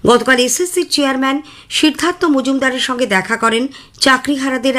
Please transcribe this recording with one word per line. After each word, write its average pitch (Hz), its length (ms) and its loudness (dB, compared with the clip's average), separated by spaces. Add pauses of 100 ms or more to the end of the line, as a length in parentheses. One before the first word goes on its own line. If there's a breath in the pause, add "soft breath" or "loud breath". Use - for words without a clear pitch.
গতকাল 240 340 4
এসএসসির 349 540 -2
চেয়ারম্যান 269 440 0 (340 loud breath)
সিদ্ধার্থ 311 540 0
মজুমদারের 262 640 0
সঙ্গে 254 200 -2
দেখা 196 300 0
করেন 226 260 0 (360 loud breath)
চাকরিহারাদের 262 800 0